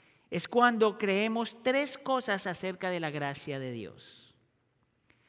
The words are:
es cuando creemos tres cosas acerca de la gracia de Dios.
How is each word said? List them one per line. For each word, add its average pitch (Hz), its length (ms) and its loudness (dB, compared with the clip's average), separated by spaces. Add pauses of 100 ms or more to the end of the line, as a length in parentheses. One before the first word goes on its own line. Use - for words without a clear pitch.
(320)
es 175 160 -2
cuando 220 500 4
creemos 220 640 0
tres 277 360 0
cosas 233 500 -2
acerca 185 420 -4
de 180 100 -2
la 156 120 -2
gracia 143 480 -4
de 131 120 -6
Dios. - 640 -12 (960)